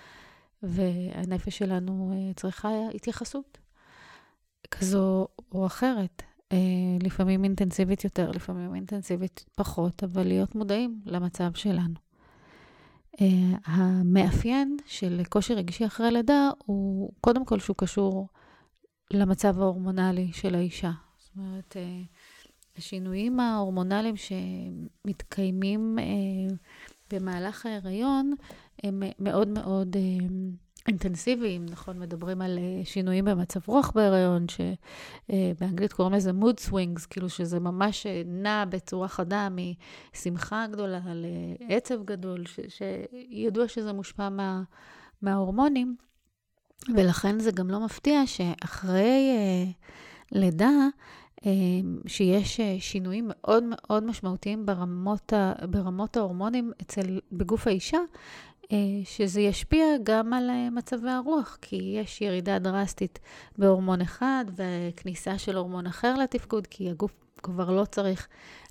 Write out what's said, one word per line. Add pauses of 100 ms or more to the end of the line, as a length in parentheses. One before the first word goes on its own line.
(640)
והנפש
שלנו,
אה,
צריכה (260)
התייחסות (1120)
כזו (240)
או
אחרת, (300)
אה, (440)
לפעמים
אינטנסיבית
יותר,
לפעמים
אינטנסיבית (100)
פחות,
אבל
להיות
מודעים
למצב
שלנו. (1300)
אה,
המאפיין (100)
של
קושי
רגשי
אחרי
לידה (160)
הוא
קודם
כל
שהוא
קשור (840)
למצב
ההורמונלי
של
האישה. (260)
זאת
אומרת,
אה, (720)
השינויים
ההורמונליים
שמתקיימים,
אה, (560)
במהלך
ההיריון (480)
הם (160)
מאוד
מאוד,
אה, (640)
אינטנסיביים,
נכון?
מדברים
על,
אה,
שינויים
במצב
רוח
בהיריון,
ש-, (720)
אה,
באנגלית
קוראים
לזה
mood
swings,
כאילו
שזה
ממש,
אה,
נע
בצורה
חדה (640)
משמחה
גדולה
לעצב
גדול,
ש-,
שידוע
שזה
מושפע
מה-, (600)
מההורמונים, (960)
ולכן
זה
גם
לא
מפתיע
שאחרי,
אה, (680)
לידה, (580)
אה, (560)
שיש,
אה,
שינויים
מאוד
מאוד
משמעותיים
ברמות
ה-,
ברמות
ההורמונים (100)
אצל, (120)
בגוף
האישה, (720)
אה, (280)
שזה
ישפיע (160)
גם
על,
אה,
מצבי
הרוח,
כי
יש
ירידה
דרסטית (400)
בהורמון
אחד, (120)
וכניסה
של
הורמון
אחר
לתפקוד,
כי
הגוף (300)
כבר
לא
צריך (420)